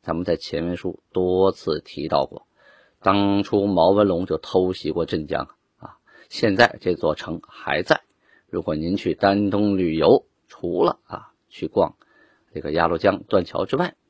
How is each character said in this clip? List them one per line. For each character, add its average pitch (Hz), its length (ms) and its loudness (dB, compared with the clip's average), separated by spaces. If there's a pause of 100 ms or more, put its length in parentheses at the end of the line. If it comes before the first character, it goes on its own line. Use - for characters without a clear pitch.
咱 82 140 -6
们 87 80 -4
在 85 120 0
前 80 300 -6
文 87 100 -4
书 - 240 -10 (120)
多 92 400 2
次 - 280 -4
提 - 280 -10
到 69 180 2
过。 - 200 -20 (540)
当 101 420 2
初 101 240 0
毛 90 240 4
文 104 180 4
龙 90 180 -2
就 - 120 -2
偷 92 340 0
袭 78 200 -6
过 82 140 -4
镇 78 200 -4
江 71 220 -4 (300)
啊， - 200 -20 (300)
现 101 280 0
在 - 240 4
这 90 140 0
座 78 200 0
城 82 320 -10
还 - 360 -4
在。 - 180 0 (480)
如 87 140 -6
果 80 120 -4
您 82 220 -2
去 85 180 -2
丹 101 360 2
东 101 280 0
旅 85 160 0
游， 80 320 4 (220)
除 - 360 -2
了 - 220 0
啊， - 260 -16 (160)
去 - 180 -10
逛 - 300 -2 (560)
这 - 80 -10
个 76 120 -8
鸭 82 160 2
绿 82 100 0
江 98 240 2
断 92 220 0
桥 92 220 -4
之 131 100 -2
外 175 180 -4 (160)